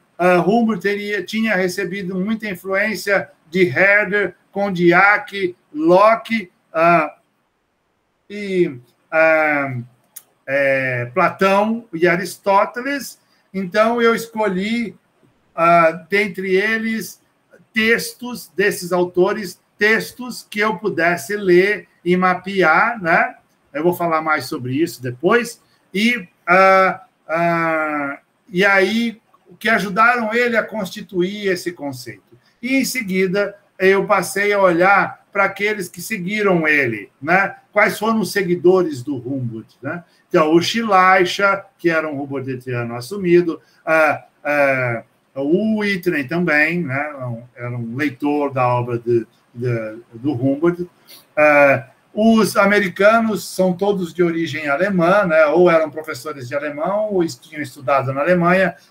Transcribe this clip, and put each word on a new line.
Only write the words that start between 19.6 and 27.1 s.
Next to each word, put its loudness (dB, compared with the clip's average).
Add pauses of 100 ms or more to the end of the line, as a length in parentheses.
textos -2
que -8
eu -2
pudesse -2
ler 2 (160)
e 2
mapear, 0
né? 0 (380)
Eu -6
vou 2
falar -2
mais -2
sobre -8
isso -4
depois. -2 (320)
E, 0 (200)
ah, 4 (260)